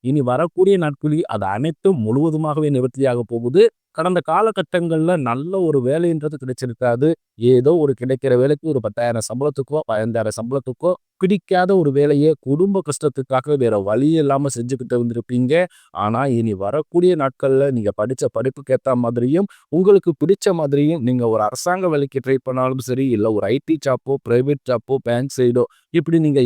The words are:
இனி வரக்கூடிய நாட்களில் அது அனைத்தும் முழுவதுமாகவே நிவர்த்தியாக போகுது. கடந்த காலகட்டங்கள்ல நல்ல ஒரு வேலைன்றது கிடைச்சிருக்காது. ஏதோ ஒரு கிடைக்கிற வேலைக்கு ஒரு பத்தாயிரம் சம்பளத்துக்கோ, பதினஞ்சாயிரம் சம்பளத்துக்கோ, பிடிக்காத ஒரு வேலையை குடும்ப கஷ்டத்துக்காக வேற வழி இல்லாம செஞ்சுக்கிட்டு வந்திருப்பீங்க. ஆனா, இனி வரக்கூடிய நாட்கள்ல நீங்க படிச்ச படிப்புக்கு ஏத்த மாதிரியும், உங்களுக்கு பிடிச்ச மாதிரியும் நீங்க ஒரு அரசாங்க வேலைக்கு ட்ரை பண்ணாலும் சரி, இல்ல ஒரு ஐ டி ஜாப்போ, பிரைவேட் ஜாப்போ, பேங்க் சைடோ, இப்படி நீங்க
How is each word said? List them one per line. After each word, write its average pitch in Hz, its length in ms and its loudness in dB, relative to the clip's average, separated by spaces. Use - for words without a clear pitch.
இனி 139 180 0
வரக்கூடிய 170 560 2
நாட்களில் 151 520 -2
அது 101 160 -4
அனைத்தும் 147 560 -2
முழுவதுமாகவே 151 680 0
நிவர்த்தியாக 127 540 0
போகுது. 117 400 0
கடந்த 175 300 -2
காலகட்டங்கள்ல 170 960 0
நல்ல 135 440 -4
ஒரு 151 200 2
வேலைன்றது 156 540 -2
கிடைச்சிருக்காது. 127 720 -2
ஏதோ 127 320 6
ஒரு 143 160 2
கிடைக்கிற 127 440 -2
வேலைக்கு 143 300 0
ஒரு 139 120 -2
பத்தாயிரம் 113 460 -4
சம்பளத்துக்கோ, 139 600 -4
பதினஞ்சாயிரம் 110 500 -2
சம்பளத்துக்கோ, 131 560 -4
பிடிக்காத 185 600 0
ஒரு 156 140 2
வேலையை 147 380 2
குடும்ப 180 420 0
கஷ்டத்துக்காக 139 760 -2
வேற 117 220 2
வழி 110 320 2
இல்லாம 143 380 2
செஞ்சுக்கிட்டு 123 480 -6
வந்திருப்பீங்க. 120 560 0
ஆனா, 107 340 -2
இனி 117 260 0
வரக்கூடிய 147 640 0
நாட்கள்ல 135 560 0
நீங்க 104 240 -2
படிச்ச 127 380 -4
படிப்புக்கு 131 420 -2
ஏத்த 127 200 -2
மாதிரியும், 123 540 0
உங்களுக்கு 180 460 4
பிடிச்ச 190 360 0
மாதிரியும் 147 500 0
நீங்க 123 260 0
ஒரு 110 140 2
அரசாங்க 180 460 -2
வேலைக்கு 143 320 -2
ட்ரை 131 220 0
பண்ணாலும் 131 400 -2
சரி, 131 260 -2
இல்ல 110 240 2
ஒரு 101 120 0
ஐ 113 180 0
டி 160 180 -2
ஜாப்போ, 131 400 -2
பிரைவேட் 131 440 0
ஜாப்போ, 127 380 -2
பேங்க் 120 320 -2
சைடோ, 123 300 2
இப்படி 165 260 2
நீங்க 147 260 2